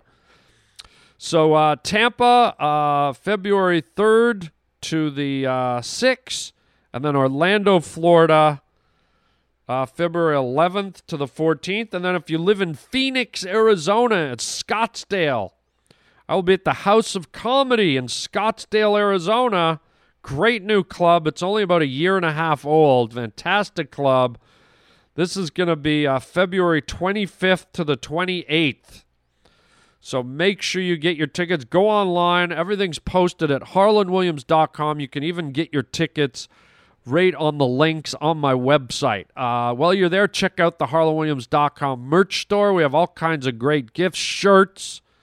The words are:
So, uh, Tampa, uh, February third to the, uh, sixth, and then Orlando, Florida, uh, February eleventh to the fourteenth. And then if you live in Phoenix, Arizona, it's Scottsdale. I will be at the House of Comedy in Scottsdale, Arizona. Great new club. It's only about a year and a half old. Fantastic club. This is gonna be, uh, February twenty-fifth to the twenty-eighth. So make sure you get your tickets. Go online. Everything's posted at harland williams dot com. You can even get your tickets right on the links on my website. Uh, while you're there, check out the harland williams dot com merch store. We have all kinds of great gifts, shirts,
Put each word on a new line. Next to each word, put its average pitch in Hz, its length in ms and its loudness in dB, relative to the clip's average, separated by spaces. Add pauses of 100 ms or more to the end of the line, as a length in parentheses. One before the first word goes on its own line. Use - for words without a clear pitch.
(1200)
So, 156 320 4
uh, 156 300 4
Tampa, 240 720 2
uh, 147 540 0
February 190 720 0
third 220 720 2 (300)
to 156 260 -2
the, 139 360 -4
uh, 127 360 -2
sixth, - 720 -4 (400)
and 127 100 -8
then 143 140 0
Orlando, 175 640 2
Florida, 156 800 4 (1080)
uh, 131 180 -2
February 165 520 0
eleventh 175 720 -2
to 165 100 -8
the 139 100 -4
fourteenth. 170 640 -4
And 180 120 -6
then 180 100 -2
if 165 140 -8
you 160 80 -2
live 190 240 0
in 165 120 -4
Phoenix, 262 720 -4
Arizona, 202 840 2
it's - 320 -8
Scottsdale. 165 840 -4 (800)
I 160 60 0
will 190 80 0
be 185 100 4
at 185 100 -2
the 143 100 0
House 214 420 0
of 175 180 -14
Comedy 233 640 0
in 127 80 -6
Scottsdale, 208 920 -2
Arizona. 196 840 0 (400)
Great 190 420 -2
new 202 220 0
club. 170 420 2
It's 156 160 -4
only 208 200 0
about 175 180 2
a 147 60 0
year 160 280 -2
and 180 100 0
a 156 60 0
half 151 340 -2
old. 139 500 4
Fantastic 170 760 -4
club. 127 460 0 (800)
This 165 200 -4
is 180 140 -6
gonna 170 260 -2
be, 151 320 0
uh, 135 120 0
February 175 640 -2
twenty-fifth 185 920 -4
to 180 100 -6
the 147 140 -4
twenty-eighth. 165 1080 -6 (960)
So 127 220 -6
make 160 380 -2
sure 185 200 -4
you 180 140 -2
get 156 220 -4
your 156 100 -2
tickets. 165 380 -4
Go 196 240 2
online. 175 640 0
Everything's 180 460 -4
posted 180 520 0
at 135 120 -4
harland 202 480 2
williams 175 340 0
dot 156 260 2
com. 151 300 -4
You 135 80 -8
can 139 140 -8
even 165 280 -6
get 143 220 -6
your 135 100 -2
tickets - 640 -4 (580)
right 170 300 2
on 151 220 -2
the 135 100 2
links 147 540 -2
on 156 160 0
my 143 160 0
website. 127 720 0 (100)
Uh, 120 380 -2
while 160 200 0
you're 190 140 2
there, 190 200 0
check - 300 -4
out 170 220 0
the 147 60 -2
harland 156 320 0
williams 151 300 -4
dot 147 280 0
com 135 260 -4
merch 165 420 0
store. 202 280 0
We 175 120 2
have 139 120 0
all 170 120 2
kinds 160 380 -4
of 120 140 -4
great 135 320 -2
gifts, 180 280 -2
shirts, - 840 2 (220)